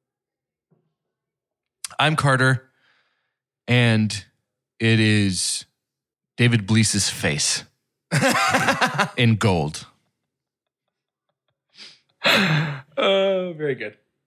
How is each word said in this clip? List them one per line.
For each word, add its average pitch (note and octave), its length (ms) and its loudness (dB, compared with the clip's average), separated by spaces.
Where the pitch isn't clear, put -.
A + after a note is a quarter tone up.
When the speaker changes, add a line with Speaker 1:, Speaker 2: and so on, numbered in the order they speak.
Speaker 1:
I'm D3+ 180 0
Carter, C3 540 0
and A2+ 560 2
it A2+ 220 2
is G#2 640 0
David A#2 300 2
Bleese's G#2+ 440 0
face - 540 -4
<laughs> B3 1040 0
in A#2 200 2
gold. F2 500 -2
Speaker 2:
Oh, F#3+ 600 0
very D3 180 -4
good. G#2+ 220 -12